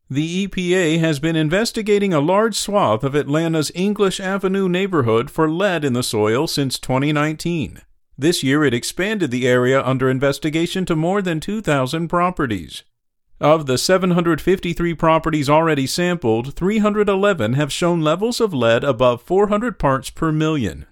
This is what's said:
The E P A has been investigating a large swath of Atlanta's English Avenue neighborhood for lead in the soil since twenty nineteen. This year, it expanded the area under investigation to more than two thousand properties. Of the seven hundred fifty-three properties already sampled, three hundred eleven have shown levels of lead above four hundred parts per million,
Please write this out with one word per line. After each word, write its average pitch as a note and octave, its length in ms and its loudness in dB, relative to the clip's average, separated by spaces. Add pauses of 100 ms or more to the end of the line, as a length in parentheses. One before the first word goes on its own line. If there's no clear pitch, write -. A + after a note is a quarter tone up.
The D#3+ 340 -4
E G3+ 60 -4
P F3+ 280 -2
A E3 240 2
has D#3+ 200 0
been E3 180 -2
investigating G3+ 760 0
a D3 60 4
large G3+ 380 2
swath D3+ 460 0
of C#3 120 -2
Atlanta's D#3 580 0
English G3 460 0
Avenue F#3+ 500 -2
neighborhood D3 600 0
for D#3+ 180 0
lead E3+ 340 -2
in C3 100 0
the B2 100 -2
soil A2 420 0
since C#3 320 -4
twenty C3+ 340 -2
nineteen. D#3 680 -4 (360)
This E3 260 0
year, C#3+ 200 2
it B2+ 100 2
expanded F3 580 -4
the B2+ 160 -2
area B2 340 4
under C3 260 0
investigation D3+ 800 0
to E3+ 100 0
more F#3 280 0
than E3 160 -2
two G3+ 200 -6
thousand D3 500 -2
properties. D3+ 720 -2 (560)
Of D#3 260 4
the B2+ 140 0
seven F#3 320 2
hundred E3+ 300 2
fifty-three F3 520 -2
properties D#3 560 0
already D3+ 380 2
sampled, C#3 680 -2
three G#3 260 0
hundred G#3 300 2
eleven F#3+ 440 0
have C#3+ 180 0
shown F3 300 0
levels F#3 380 0
of G#3+ 140 0
lead A#2 300 4
above B2 400 2
four G3 240 2
hundred G#3 320 -2
parts C3+ 320 0
per D#3+ 200 -2
million, D3 600 -2